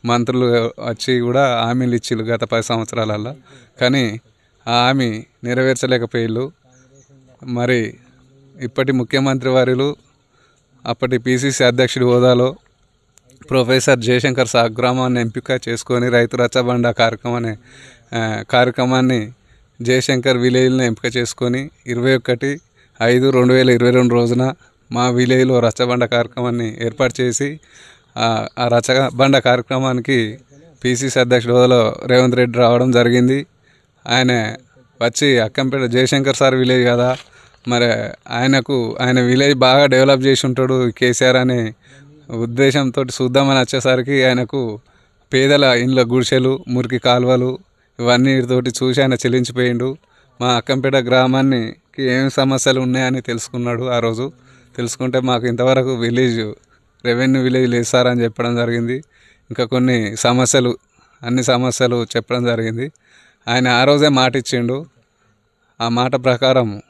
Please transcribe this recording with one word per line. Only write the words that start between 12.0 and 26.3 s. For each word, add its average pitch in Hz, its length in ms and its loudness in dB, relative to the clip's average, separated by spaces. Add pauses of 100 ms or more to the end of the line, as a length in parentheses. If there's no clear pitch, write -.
హోదాలో 123 500 4 (920)
ప్రొఫెసర్ 131 500 2
జయశంకర్ 123 480 0
స్వగ్రామాన్ని 123 760 0
ఎంపిక 120 480 -6
చేసుకొని 123 400 -2
రైతు 120 280 0
రచ్చబండ 120 520 0
కార్యక్రమాన్ని, 113 680 -2 (600)
ఆ, 110 340 -4
కార్యక్రమాన్ని 127 840 0 (500)
జయశంకర్ 127 560 0
విలేజ్ని 127 480 2
ఎంపిక 117 320 -4
చేసుకొని 123 520 -4 (180)
ఇరవై 123 280 0
ఒకటి 135 460 -4 (400)
ఐదు 123 280 4
రెండు 127 240 4
వేల 127 160 4
ఇరవై 120 220 4
రెండు 123 220 2
రోజున 120 400 0 (380)
మా 123 180 -2
విలేజ్లో 127 500 2
రచ్చబండ 123 460 0
కార్యక్రమాన్ని 117 800 -4